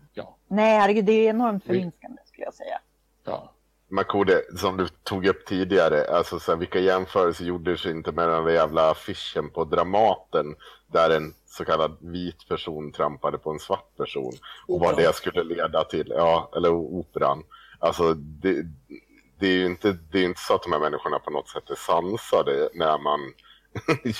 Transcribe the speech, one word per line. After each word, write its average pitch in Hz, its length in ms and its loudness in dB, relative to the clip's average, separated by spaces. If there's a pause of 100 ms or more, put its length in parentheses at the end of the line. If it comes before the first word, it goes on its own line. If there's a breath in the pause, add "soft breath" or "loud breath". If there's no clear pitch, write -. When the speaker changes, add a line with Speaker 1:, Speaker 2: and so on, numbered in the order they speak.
(120)
Speaker 1:
ja. - 240 -14 (120)
Speaker 2:
Nej, 214 300 4
herregud, 208 260 4
det 208 80 4
är 220 100 6
ju 220 40 6
enormt 220 380 0
Speaker 1:
Vi - 20 -18
Speaker 2:
förminskande, - 600 -6
skulle - 180 -14
jag - 100 -10
säga. - 240 -10 (460)
Speaker 1:
Ja. - 260 -10 (380)
Speaker 3:
Makode, 95 540 2 (140)
som 95 200 -2
du 92 120 0
tog 95 380 -4
upp - 200 0
tidigare, 87 580 4 (120)
alltså 85 240 0
så - 120 -2
här, 82 60 0
vilka 90 220 -2
jämförelser 92 640 2
gjordes 87 420 -2
inte 80 260 -4
med 82 160 0
den 80 160 0
där 82 80 2
jävla 80 380 4
affischen 78 600 -6
på 80 140 -4
Dramaten 90 920 0 (320 loud breath)
där 82 240 4
en 78 240 0 (120)
så - 180 -12
kallad 80 360 -2
vit 85 480 -10
person 78 440 -8
trampade 73 460 -4
på 78 120 -8
en 76 80 -6
svart - 380 -6
person 65 360 -6 (360 loud breath)
och 180 120 -2
vad 85 120 4
Speaker 4:
Operan. 85 140 4
Speaker 3:
det 78 100 2
skulle 87 280 -4
leda 82 400 -2
till, 78 260 -4
ja, 82 460 2
eller 85 160 2
operan. 78 680 -2 (360 loud breath)
Alltså, 82 360 2
det, 76 480 -2 (760)
det 98 80 0
är 92 100 4
ju 92 100 2
inte, 90 260 0
det 82 260 -4
är 92 60 4
inte 90 160 -2
så - 140 0
att 92 80 0
de 87 100 -4
här 76 80 0
människorna 73 380 -2
på - 120 -8
något 73 180 -6
sätt - 220 -12
är - 40 -4
sansade 85 1000 0
när 78 240 0
man 73 220 -2 (840 soft breath)
<laughs> 117 160 -2